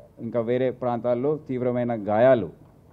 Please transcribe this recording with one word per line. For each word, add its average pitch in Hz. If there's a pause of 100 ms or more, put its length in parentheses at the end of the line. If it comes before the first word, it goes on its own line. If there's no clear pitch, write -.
(200)
ఇంకా 117
వేరే 123
ప్రాంతాల్లో 123
తీవ్రమైన 123
గాయాలు 110 (420)